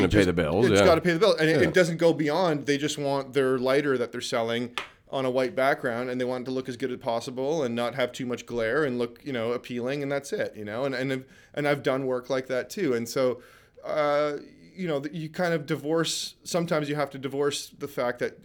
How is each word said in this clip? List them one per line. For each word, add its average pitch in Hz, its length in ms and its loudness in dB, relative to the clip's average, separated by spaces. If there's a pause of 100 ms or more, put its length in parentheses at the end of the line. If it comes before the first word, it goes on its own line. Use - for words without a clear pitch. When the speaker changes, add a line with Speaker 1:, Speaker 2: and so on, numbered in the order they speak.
Speaker 1:
gonna 92 80 6
pay 95 80 4
Speaker 2:
just, 98 100 6
Speaker 1:
the 90 60 4
bills, 85 360 2
Speaker 2:
it's 98 100 6
Speaker 1:
yeah. 101 60 8
Speaker 2:
gotta 160 160 6
pay 170 120 2
the 165 60 0
bill, 190 160 4
and 160 140 2
it, 160 120 4
Speaker 1:
Yeah. - 60 4
Speaker 2:
it 165 60 0
doesn't 175 240 4
go 165 160 6
beyond. 151 540 0
They 143 100 2
just 147 220 -4
want 139 340 -2
their 131 240 4
lighter 135 400 2
that 117 140 -2
they're 123 100 -6
selling 117 560 -2 (340)
on 135 140 -2
a 131 40 0
white 127 260 0
background, 131 540 0
and 127 120 -2
they 127 40 0
want 127 180 -4
it - 20 -14
to 131 60 -6
look 131 180 -4
as 120 80 -8
good 127 140 -4
as 123 80 -8
possible 131 640 -2
and 120 100 -2
not 120 220 -2
have 123 160 0
too 131 160 -8
much 120 180 -6
glare 117 380 0
and 123 160 0
look, 120 260 -4
you 143 80 -6
know, 117 200 -2
appealing, 123 500 -4
and 139 80 -4
that's 139 200 -4
it, 180 240 -4
you 107 80 -12
know. 110 220 -4
And, 139 80 -2
and, 131 320 -4 (300)
and 147 120 -2
I've 143 140 2
done 135 240 0
work 127 240 -2
like 131 180 -2
that 123 220 -4
too, 160 240 0
and 117 160 -2
so, 127 320 0 (420)
uh, 147 500 0 (420)
you 180 120 -6
know, 139 240 -2
you 160 180 -8
kind 170 240 -2
of 156 120 -2
divorce. 151 800 -2
Sometimes 170 460 -2
you 147 60 -2
have 147 140 0
to - 80 -14
divorce 139 520 -2 (100)
the 143 80 -8
fact 123 320 -4
that, - 260 -4